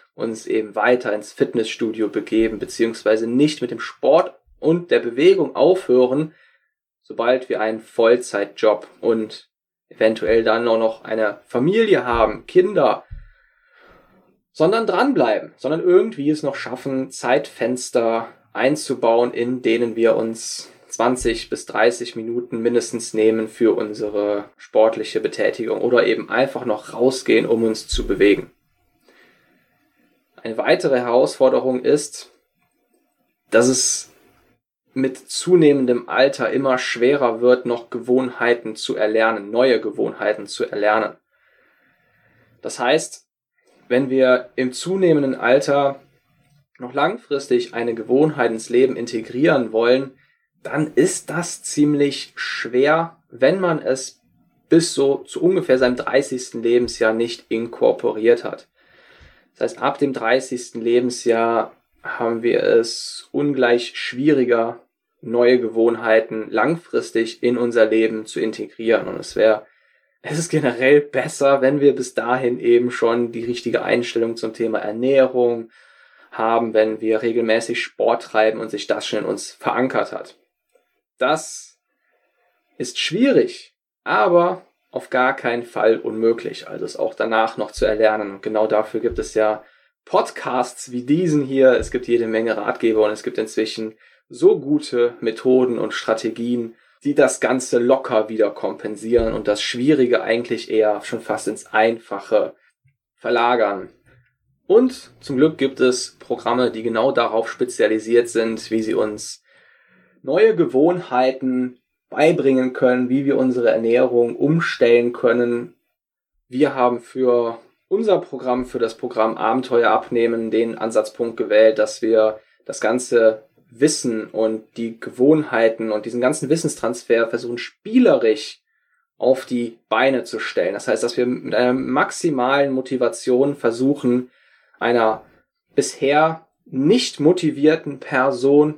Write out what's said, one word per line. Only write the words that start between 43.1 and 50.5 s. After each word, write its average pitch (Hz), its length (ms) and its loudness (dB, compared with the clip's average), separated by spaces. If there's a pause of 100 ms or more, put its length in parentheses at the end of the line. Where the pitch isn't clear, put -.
wenn 127 220 0
wir 127 440 2
im 127 180 -4
zunehmenden 165 640 0
Alter 139 640 2 (800)
noch 127 160 -14
langfristig 143 800 -2
eine 117 200 -4
Gewohnheit 127 580 0
ins 113 180 -8
Leben 127 240 2
integrieren 117 800 -2
wollen, 123 440 0 (460)